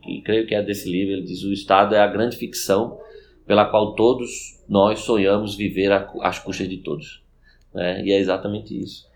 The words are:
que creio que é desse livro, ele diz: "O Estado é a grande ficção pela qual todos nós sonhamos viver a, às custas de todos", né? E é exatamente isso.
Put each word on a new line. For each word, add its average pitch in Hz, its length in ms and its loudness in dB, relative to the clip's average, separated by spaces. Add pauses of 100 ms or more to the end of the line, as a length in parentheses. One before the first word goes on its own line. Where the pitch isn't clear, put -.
que 87 200 -10
creio 110 240 0
que 107 80 -2
é 104 80 0
desse 101 280 -6
livro, 95 240 -2
ele 95 80 -6
diz: 90 220 -10
"O 98 80 -2
Estado 101 420 2
é 104 60 6
a 101 80 6
grande 113 280 -2
ficção - 640 -2 (480)
pela 104 180 6
qual 107 300 2
todos 120 640 0 (100)
nós 101 320 4
sonhamos 101 560 2
viver 98 340 0
a, 98 160 2 (140)
às 92 180 -2
custas 98 300 -6
de 92 100 -6
todos", - 440 -10 (500)
né? 90 320 -2
E 98 80 2
é 98 60 6
exatamente 98 600 -2
isso. - 380 -12